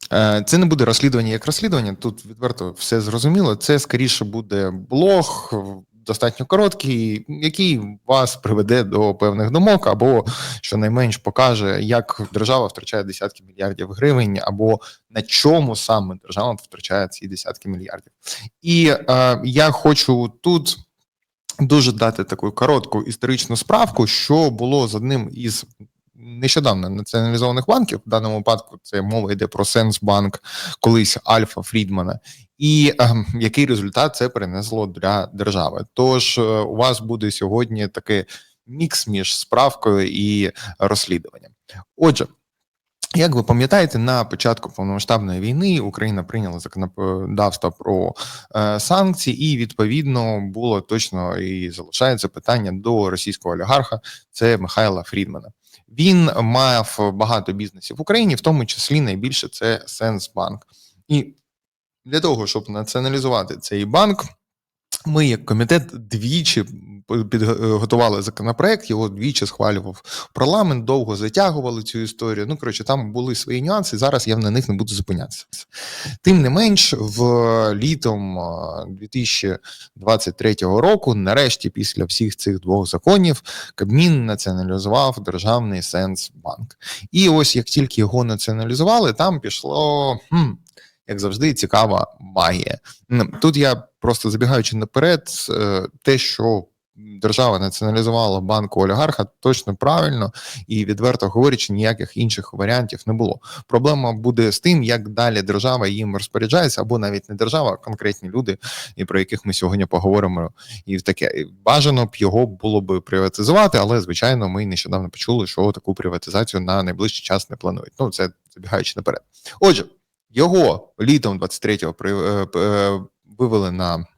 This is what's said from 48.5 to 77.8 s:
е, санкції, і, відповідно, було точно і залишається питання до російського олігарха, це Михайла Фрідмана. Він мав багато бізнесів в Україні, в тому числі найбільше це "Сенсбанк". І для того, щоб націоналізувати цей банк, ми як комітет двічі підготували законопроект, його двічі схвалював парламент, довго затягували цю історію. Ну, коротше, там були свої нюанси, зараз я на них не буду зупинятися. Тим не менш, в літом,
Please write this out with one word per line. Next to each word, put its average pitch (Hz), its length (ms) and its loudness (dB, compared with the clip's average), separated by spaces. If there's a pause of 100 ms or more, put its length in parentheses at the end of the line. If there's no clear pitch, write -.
е, 104 240 0
санкції, 185 640 0
і, 151 120 2
відповідно, 117 840 -2
було 104 400 -2
точно 90 560 -4
і 92 340 -6
залишається 98 580 -2
питання 110 440 -2
до 104 380 0
російського 92 440 -6
олігарха, 113 460 0 (300)
це 117 260 2
Михайла 95 460 0
Фрідмана. 87 500 -8 (460)
Він 175 320 6 (100)
мав 117 720 2
багато 107 380 -2
бізнесів 98 440 -10
в 143 40 -14
Україні, 202 340 2
в 120 60 -6
тому 147 260 2
числі - 340 -2
найбільше 117 480 -2
це 110 380 -2
"Сенсбанк". 101 800 -6 (420)
І 147 260 -2 (680)
для 143 160 -2
того, 127 260 0
щоб - 240 -6
націоналізувати 127 880 -2
цей 104 280 -6
банк, 196 400 2 (840)
ми 156 200 2
як 117 200 0
комітет 117 360 2 (100)
двічі 117 720 -2 (640)
підготували 110 920 2
законопроект, 117 680 -2
його 107 180 0
двічі 98 380 -4
схвалював 98 840 -4
парламент, 143 520 2
довго 117 320 0
затягували 123 640 0
цю 113 160 -8
історію. 107 480 -4
Ну, 147 100 -6
коротше, 113 280 -8
там 127 280 -2
були 123 220 -4
свої 127 280 -4
нюанси, 175 360 -2
зараз 135 300 0
я 110 80 2
на 107 140 0
них 127 180 0
не 101 60 0
буду 104 200 -4
зупинятися. - 520 -6 (760)
Тим 180 200 6
не 127 80 4
менш, 202 480 2
в 107 260 0 (500)
літом, 104 640 -2